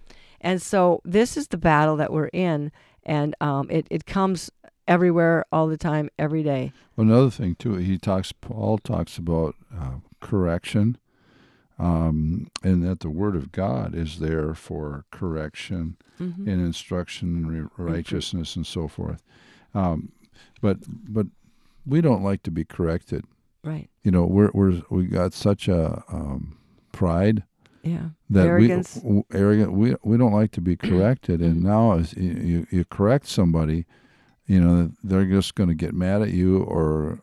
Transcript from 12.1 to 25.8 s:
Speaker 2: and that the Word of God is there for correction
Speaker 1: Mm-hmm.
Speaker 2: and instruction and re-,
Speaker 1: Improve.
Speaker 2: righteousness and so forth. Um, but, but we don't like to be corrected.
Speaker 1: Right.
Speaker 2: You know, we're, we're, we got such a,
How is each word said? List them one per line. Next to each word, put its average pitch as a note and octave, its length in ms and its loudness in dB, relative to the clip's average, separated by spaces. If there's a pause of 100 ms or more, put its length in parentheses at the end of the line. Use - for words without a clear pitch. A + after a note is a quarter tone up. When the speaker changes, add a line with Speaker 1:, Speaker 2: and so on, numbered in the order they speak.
Speaker 2:
and F#2 200 2
that F2+ 160 -2
the E2 100 -8
Word F#2+ 260 -2
of C#2 160 -6
God A2+ 440 -4
is E2 240 -6
there D#2+ 340 -2
for D2+ 580 -10
correction E2 840 -8 (220)
Speaker 1:
Mm-hmm. F3+ 280 -8
Speaker 2:
and F#2 140 -2
instruction F2 760 -6
and D#2+ 160 -4
re-, D#2+ 80 -6
Speaker 1:
Improve. E2 300 -8
Speaker 2:
righteousness E2 680 -6
and E2+ 100 -6
so E2 220 -8
forth. D#2+ 340 -10 (520)
Um, F2 400 -2 (480)
but, G2 160 2 (100)
but G#2+ 400 -6 (580)
we C#3+ 140 2
don't A#2+ 240 4
like G2 200 0
to F#2 80 -6
be E2 120 -4
corrected. - 600 -4 (380)
Speaker 1:
Right. D#3 260 -10 (140)
Speaker 2:
You G2+ 80 2
know, F2 140 4
we're, G2 280 4
we're, F#2+ 360 2
we F#2 180 0
got F2+ 260 0
such - 340 0
a, E2 400 0